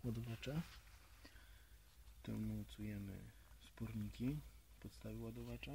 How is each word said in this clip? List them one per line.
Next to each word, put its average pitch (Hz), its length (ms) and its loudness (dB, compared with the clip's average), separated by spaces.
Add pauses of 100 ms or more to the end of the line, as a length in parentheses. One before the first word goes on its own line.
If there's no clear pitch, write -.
ładowacza. 120 580 4 (1600)
Tu 110 160 4
mocujemy 104 960 2 (280)
sporniki, 113 800 4 (400)
podstawy - 380 -2
ładowacza. 117 560 0